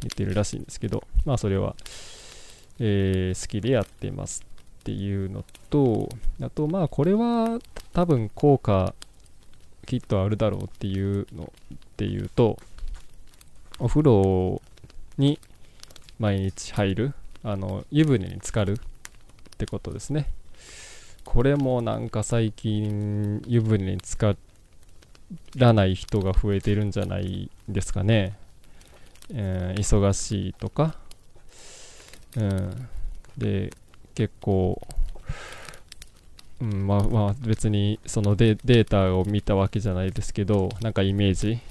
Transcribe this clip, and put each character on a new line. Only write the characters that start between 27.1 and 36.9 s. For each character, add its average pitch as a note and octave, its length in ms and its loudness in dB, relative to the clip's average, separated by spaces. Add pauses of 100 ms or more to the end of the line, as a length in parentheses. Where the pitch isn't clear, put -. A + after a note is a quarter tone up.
い F#2+ 320 -6 (160)
で G2+ 140 -2
す - 120 -4
か F#2+ 100 0
ね。 G2+ 340 2 (960)
え F#2+ 440 -4
ー、 - 20 -2
忙 G2+ 340 6
し G2 360 -2
い - 40 -8
と - 160 -8
か、 D#3 260 0 (1400)
う A#2+ 60 0
ん、 F#2+ 460 -2 (500)
で、 G2+ 340 -2 (440)
結 G#2+ 240 0
構、 F#2+ 420 0 (1800)
う B2 40 -2
ん、 G2 220 -2
ま G2+ 100 4